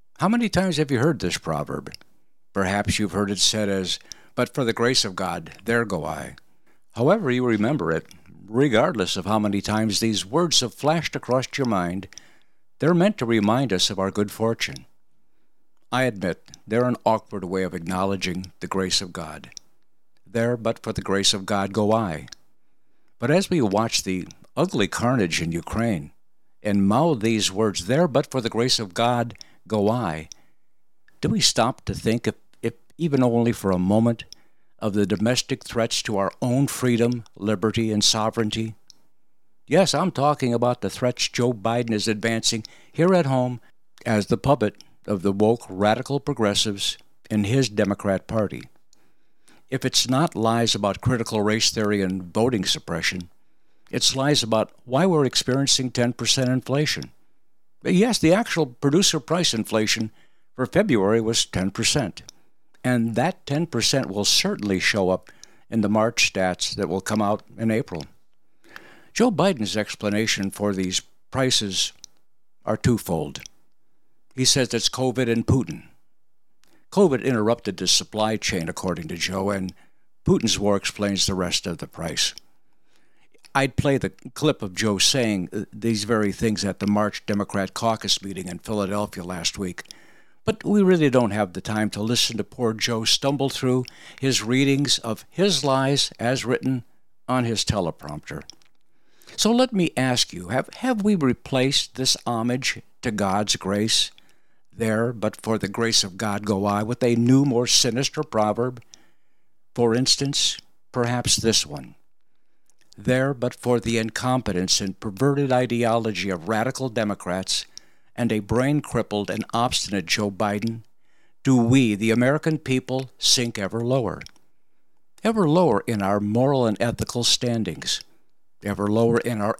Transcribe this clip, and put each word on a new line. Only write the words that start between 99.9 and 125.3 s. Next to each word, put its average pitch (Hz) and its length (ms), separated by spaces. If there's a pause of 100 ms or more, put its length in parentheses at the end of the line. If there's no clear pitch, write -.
ask 127 380
you, 127 140
have, 127 280
have 240 260
we 208 120
replaced 135 800
this 127 320
homage 120 560 (180)
to 127 100
God's 104 460
grace, 104 540 (640)
"There, 113 380
but 107 300
for 110 160
the 98 100
grace 113 340
of 95 140
God 101 300
go 101 180
I," 104 180
with 117 200
a 120 120
new, 123 300
more 123 220
sinister 131 560
proverb? 113 600 (920)
For 120 200
instance, 135 600 (360)
perhaps 120 440
this 110 300
one. - 280 (1000)
"There, 131 380
but 123 200
for 123 260
the 113 180
incompetence 113 840
and 98 180
perverted 135 540
ideology 113 800
of 87 180
radical 120 400
Democrats 98 800 (500)
and 117 160
a 107 60
brain-crippled 113 880
and 107 240
obstinate 107 540
Joe 104 240
Biden, 107 540 (580)
do 135 120
we, 120 400
the 110 160
American 135 460
people, 131 600
sink 120 400
ever 104 260
lower." 120 380 (1000)
Ever 214 260